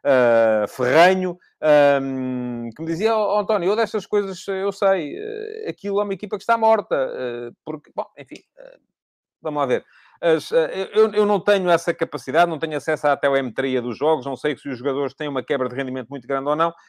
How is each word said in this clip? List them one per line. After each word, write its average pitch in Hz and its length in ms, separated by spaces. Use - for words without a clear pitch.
ah, 117 640
ferrenho, 175 680
ahm, 131 1120
que 147 80
me 165 60
dizia, 202 300
"Oh, 208 200
António, 190 320
eu 208 60
destas 220 300
coisas, 196 420
eu 196 240
sei, 190 460
eh, 50 520
aquilo 196 300
é 208 40
uma 202 100
equipa 196 240
que 185 60
está 233 140
morta, 220 380
eh, 123 540
porque, 151 280
bom, - 120
enfim, 139 240
eh, - 200
vamos 151 180
lá 143 60
ver." 123 180
As, 160 300
eh, 165 420
eu, 214 180
eu 214 140
não 208 140
tenho 190 300
essa 170 240
capacidade, 156 560
não 160 100
tenho 156 180
acesso 147 300
à 143 100
telemetria 135 640
dos 117 160
jogos, 147 280
não 135 120
sei 147 180
se 143 140
os 131 80
jogadores 135 360
têm 151 140
uma 135 160
quebra 131 240
de 123 80
rendimento 131 340
muito 131 180
grande 135 200
ou 147 80
não. 165 180